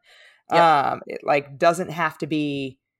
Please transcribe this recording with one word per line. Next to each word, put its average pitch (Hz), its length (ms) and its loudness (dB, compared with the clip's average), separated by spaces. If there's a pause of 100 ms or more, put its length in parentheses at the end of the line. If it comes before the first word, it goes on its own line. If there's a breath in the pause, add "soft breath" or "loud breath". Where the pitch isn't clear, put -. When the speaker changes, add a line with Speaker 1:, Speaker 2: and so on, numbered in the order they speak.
(520 soft breath)
Speaker 1:
Yep. 170 100 4
Speaker 2:
Um, 147 460 2
it, - 160 -10
like, 139 340 -2
doesn't 170 320 0
have 156 300 -6
to 160 80 -6
be, 143 520 -6 (200)